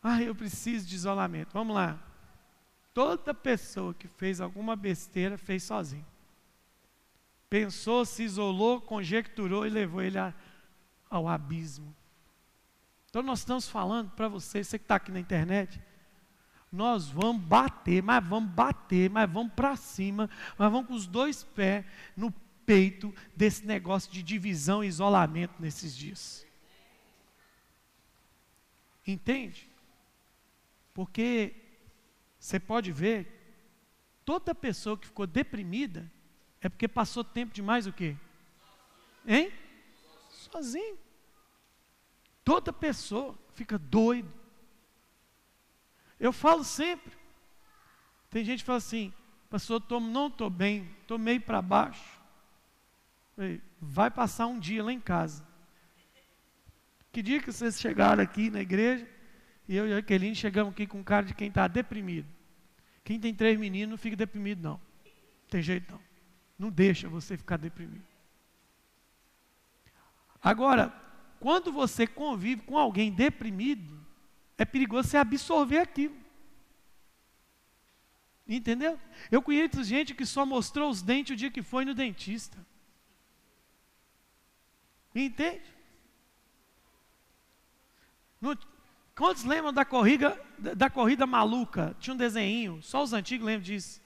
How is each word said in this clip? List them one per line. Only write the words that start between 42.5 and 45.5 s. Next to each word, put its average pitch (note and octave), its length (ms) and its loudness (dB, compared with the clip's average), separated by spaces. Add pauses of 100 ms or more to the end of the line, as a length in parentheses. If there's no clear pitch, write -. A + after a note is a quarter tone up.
pessoa B3+ 680 -4 (160)
fica G#3+ 240 -6
doido. G#3+ 520 2 (1900)